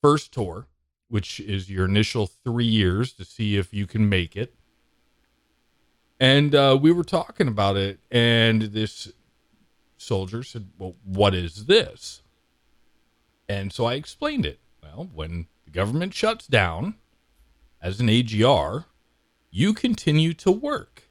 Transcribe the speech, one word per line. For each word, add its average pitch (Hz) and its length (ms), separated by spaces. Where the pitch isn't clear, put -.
first 147 300
tour, 98 340
which 104 300
is 98 300
your 95 160
initial 104 420
three 120 380
years 110 480
to 95 120
see 104 320
if 95 160
you 101 140
can 107 200
make 92 280
it. 107 180
And, 139 360
uh, 139 240
we 156 120
were 175 120
talking - 440
about 101 280
it, 98 240
and 117 500
this 107 500
soldier 101 460
said, 101 340
"Well, 95 260
what 98 300
is 90 320
this?" - 560
And 98 240
so 113 120
I 120 100
explained 285 500
it. - 140
"Well, 87 320
when 82 340
the 76 60
government 123 420
shuts 220 340
down, 107 480
as 95 180
an 120 100
A 120 140
G 110 200
R, 117 420
you 190 220
continue 165 640
to - 160
work 277 600